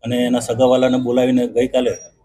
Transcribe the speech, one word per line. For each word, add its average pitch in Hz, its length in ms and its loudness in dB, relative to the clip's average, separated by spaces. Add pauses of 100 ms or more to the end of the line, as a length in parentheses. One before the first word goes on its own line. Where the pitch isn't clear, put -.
અને 120 120 -4
એના 123 240 0
સગાવાલાને 127 580 2
બોલાવીને 123 480 0
ગઈકાલે 120 440 -2 (340)